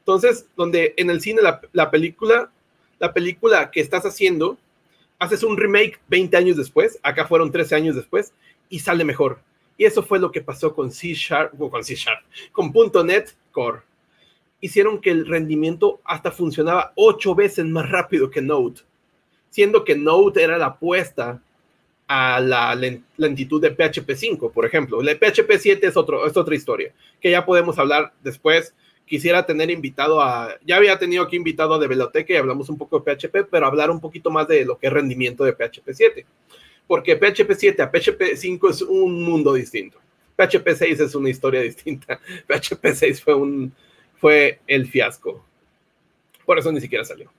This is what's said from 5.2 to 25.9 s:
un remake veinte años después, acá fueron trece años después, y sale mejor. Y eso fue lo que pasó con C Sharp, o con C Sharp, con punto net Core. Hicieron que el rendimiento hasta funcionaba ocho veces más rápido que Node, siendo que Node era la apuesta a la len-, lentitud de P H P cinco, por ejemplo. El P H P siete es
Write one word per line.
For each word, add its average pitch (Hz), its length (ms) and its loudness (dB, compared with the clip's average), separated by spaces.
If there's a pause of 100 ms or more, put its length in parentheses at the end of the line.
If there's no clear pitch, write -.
un 214 120 0
remake 208 420 0 (100)
veinte 185 280 2
años 175 220 4
después, 156 440 0
acá 143 240 -2
fueron 165 240 2
trece 160 240 -2
años 156 220 0
después, - 380 -4 (340)
y 170 120 -14
sale 170 240 0
mejor. 135 340 -2 (400)
Y 208 60 0
eso 214 180 4
fue 196 160 0
lo 180 120 0
que 156 120 -10
pasó 151 320 -6
con 131 160 -4
C 170 240 -10
Sharp, 151 460 -4
o 143 100 -6
con - 120 -8
C - 120 -10
Sharp, - 300 -6 (280)
con 160 200 -4
punto 202 320 4
net 196 260 0 (220)
Core. 117 280 -6 (800)
Hicieron 208 400 0
que 196 100 0
el 165 160 0
rendimiento 160 760 -2
hasta 170 260 -6
funcionaba 165 640 -2
ocho 208 400 4
veces 196 300 0
más 160 240 -4
rápido 156 420 0
que 139 120 -4
Node, 131 400 -2 (680)
siendo 208 360 4
que 147 120 2
Node 170 460 4
era 165 160 2
la 160 80 0
apuesta 135 720 -4 (680)
a 127 340 0
la 123 340 0
len-, 123 300 -8 (120)
lentitud 147 460 -2
de 156 80 2
P - 140 -2
H 156 180 -4
P 143 120 -6
cinco, 156 380 -6
por 113 140 -2
ejemplo. 117 340 -2
El 147 180 -2
P 214 80 4
H 208 160 2
P 214 160 4
siete 196 280 2
es 180 100 0